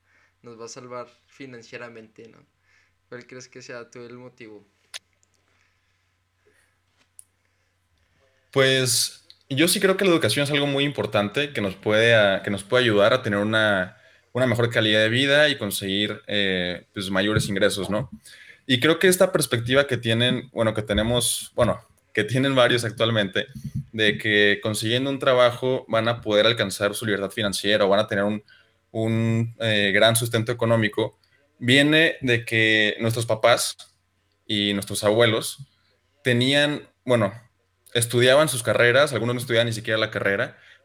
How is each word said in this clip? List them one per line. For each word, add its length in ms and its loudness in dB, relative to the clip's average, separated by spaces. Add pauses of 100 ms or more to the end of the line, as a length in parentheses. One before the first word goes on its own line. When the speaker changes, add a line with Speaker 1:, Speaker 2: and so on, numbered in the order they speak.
(400)
Speaker 1:
nos 180 -20
va 60 -16
a 40 -14
salvar 380 -14 (200)
financieramente, 1000 -20
¿no? 100 -20 (720)
¿Cuál 160 -18
crees 200 -18
que 140 -20
sea 300 -16
tú 100 -18
el 160 -16
motivo? 500 -20 (3750)
Speaker 2:
Pues, 760 0 (240)
yo 180 2
sí 100 0
creo 200 0
que 80 2
la 40 4
educación 340 2
es 60 -4
algo 160 0
muy 180 -2
importante 680 -2
que 80 -6
nos 160 -4
puede 380 2
a-, 280 4
que 80 -6
nos 140 -6
puede 200 2
ayudar 280 4
a 100 0
tener 160 -2
una, 600 0 (340)
una 140 0
mejor 240 0
calidad 300 2
de 100 2
vida 400 2
y 80 -4
conseguir, 680 -4
eh, 680 -4
pues, 160 -8
mayores 400 0
ingresos, 400 -2
¿no? 200 -4 (560)
Y 140 0
creo 180 2
que 100 4
esta 220 4
perspectiva 560 0
que 120 -4
tienen, 540 -2
bueno, 200 0
que 80 -6
tenemos, 760 -2
bueno, 320 0 (280)
que 100 0
tienen 320 0
varios 280 4
actualmente, 640 -2 (460)
de 260 0
que 420 2
consiguiendo 480 -2
un 120 -6
trabajo 640 2
van 220 -2
a 120 -4
poder 260 4
alcanzar 480 0
su 120 -8
libertad 240 -2
financiera 540 0
o 40 2
van 120 4
a 80 -2
tener 160 -2
un, 180 -4 (480)
un, 680 -2
eh, 340 2
gran 220 4
sustento 340 -2
económico, 640 0 (440)
viene 600 4
de 240 0
que 540 2
nuestros 260 -2
papás 680 0 (520)
y 280 -2
nuestros 300 -6
abuelos 640 0 (560)
tenían, 640 0 (160)
bueno, 280 0 (600)
estudiaban 540 2
sus 160 -6
carreras, 480 2
algunos 240 -2
no 40 -6
estudiaban 280 0
ni 40 -4
siquiera 260 -4
la 120 -2
carrera, 480 -4 (260)